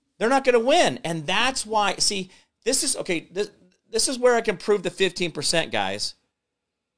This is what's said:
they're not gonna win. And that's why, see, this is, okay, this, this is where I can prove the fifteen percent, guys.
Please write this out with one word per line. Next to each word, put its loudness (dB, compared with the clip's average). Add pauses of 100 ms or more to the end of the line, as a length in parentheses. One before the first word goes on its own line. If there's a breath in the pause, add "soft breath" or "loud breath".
(160)
they're 0
not 2
gonna 4
win. 2
And -4
that's -2
why, 0
see, -2 (340 soft breath)
this 2
is, -2
okay, -4
this, -6 (400)
this 0
is -4
where 4
I 2
can -2
prove 0
the -4
fifteen -2
percent, -2
guys. -4 (840)